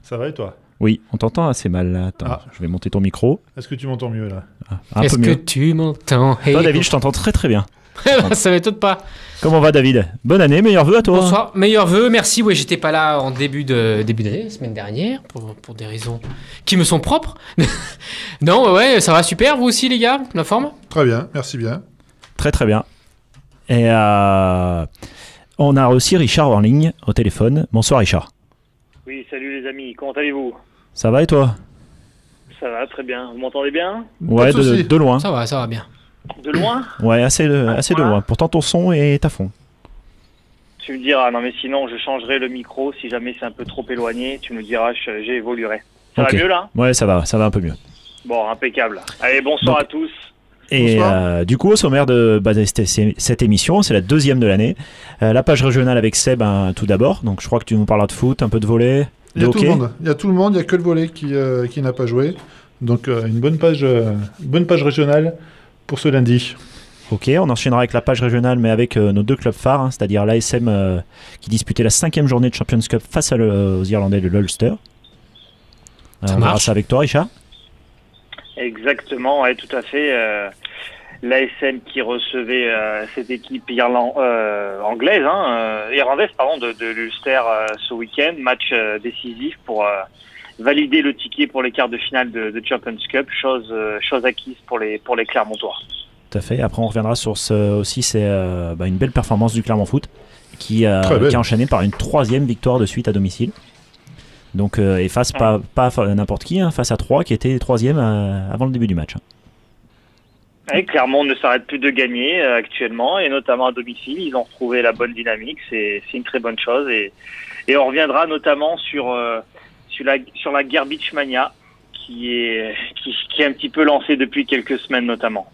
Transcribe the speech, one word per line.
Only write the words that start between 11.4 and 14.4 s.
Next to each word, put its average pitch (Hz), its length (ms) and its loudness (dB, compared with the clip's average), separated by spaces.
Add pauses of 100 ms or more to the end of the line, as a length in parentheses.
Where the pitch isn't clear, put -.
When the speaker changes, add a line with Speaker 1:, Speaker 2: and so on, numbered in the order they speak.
Speaker 3:
meilleurs 202 320 4
vœux, 214 220 4
merci. 226 320 2
Oui, 208 120 4
j'étais 139 220 0
pas 160 160 -2
là 156 280 2
en 135 120 -2
début 139 320 -4
de, 113 420 2
début 113 180 -2
d'année, 123 200 -4